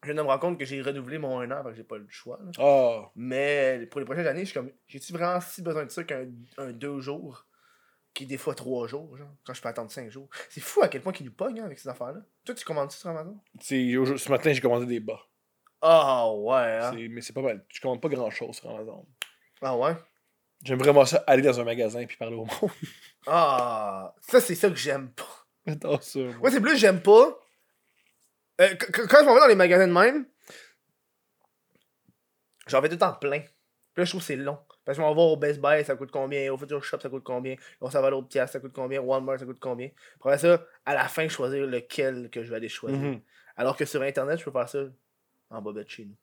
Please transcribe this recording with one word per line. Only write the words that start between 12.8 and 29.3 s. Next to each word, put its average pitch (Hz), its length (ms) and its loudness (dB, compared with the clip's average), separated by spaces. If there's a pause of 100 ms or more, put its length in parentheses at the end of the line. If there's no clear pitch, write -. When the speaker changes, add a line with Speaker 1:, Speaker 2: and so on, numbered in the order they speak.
Speaker 1:
sur - 140 -14
Amazon ? 165 280 -12 (220)
Speaker 2:
C'est, 127 360 -2
au-, 131 200 0
ce - 140 -10
matin, 139 220 2
j'ai 131 80 -2
commandé 120 260 0
des 120 140 -4
bas. 110 200 -10 (600)
Speaker 1:
Ah 139 520 6
ouais, 113 500 0
hein ? 120 140 -4
Speaker 2:
C'est, 113 120 -12
mais 117 120 -14
c'est 117 120 -16
pas 135 100 -8
mal. 110 260 -4
Je - 120 -20
commande 127 200 -4
pas 165 80 -4
grand-chose 123 480 -6
sur - 140 -16
Amazon. 110 360 -14 (540)
Speaker 1:
Ah 131 160 -4
ouais ? 135 160 0 (720)
Speaker 2:
J'aime 131 160 -2
vraiment 143 240 10
ça, 139 140 0 (100)
aller 135 140 8
dans 127 180 4
un 120 40 -2
magasin 117 420 -4
puis - 100 -18
parler 117 200 -10
au 113 80 -10
monde. 175 320 -4
<laughs> - 40 -18 (480)
Speaker 1:
Ah, 120 840 0 (160)
ça, - 120 8
c'est 170 160 -2
ça 208 120 2
que 175 60 0
j'aime 139 360 -6
pas. - 360 -18 (180)
Speaker 2:
J'adore 147 380 -4
ça, - 160 -10
moi. 127 220 -6
Speaker 1:
Moi, 262 100 2
c'est 254 100 2
plus, 277 160 2
j'aime 202 240 6
pas. 226 380 8 (1200)
Euh, 190 140 6
qu-, - 160 -6
qu-, 220 160 -2
quand 269 140 12
je 302 60 10
m'en 254 80 8